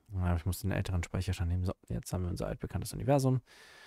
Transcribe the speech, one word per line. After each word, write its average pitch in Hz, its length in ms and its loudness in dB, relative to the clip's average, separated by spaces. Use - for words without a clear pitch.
Ja, 90 220 2
ich 82 100 -2
muss 92 140 0
den 92 120 -2
älteren 95 320 0
Speicherstand 92 480 0
nehmen. 90 140 2
So, 92 80 0
jetzt - 240 -4
haben 92 100 0
wir - 60 -2
unser - 180 -2
altbekanntes - 460 -4
Universum. 131 480 4